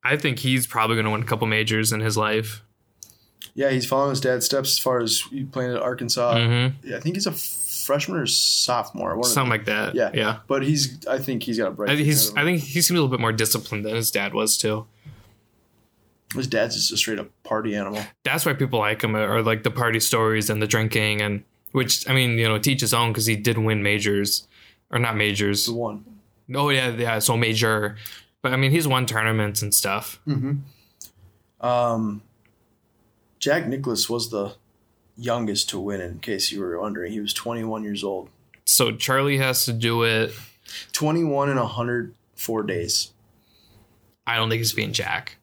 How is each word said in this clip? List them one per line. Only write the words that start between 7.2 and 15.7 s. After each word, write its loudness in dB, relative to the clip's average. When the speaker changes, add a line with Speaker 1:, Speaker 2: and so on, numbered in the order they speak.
Speaker 2:
a -2
freshman -4
or -2
sophomore. 0
One 0
of -
Speaker 1:
Something 2
Speaker 2:
the 4
Speaker 1:
like -6
that. 0
Speaker 2:
Yeah. 2
Speaker 1:
Yeah. 0
Speaker 2:
But 0
he's, 0
I 0
think -4
he's -2
got 0
a -2
bright -2
Speaker 1:
I 6
think 2
Speaker 2:
future 4
Speaker 1:
he's, 4
Speaker 2:
ahead -4
of -4
him. 2
Speaker 1:
I 2
think -2
he -4
seems 2
a 2
little 4
bit 0
more 2
disciplined -2
than -2
his 0
dad 0
was 2
too. -2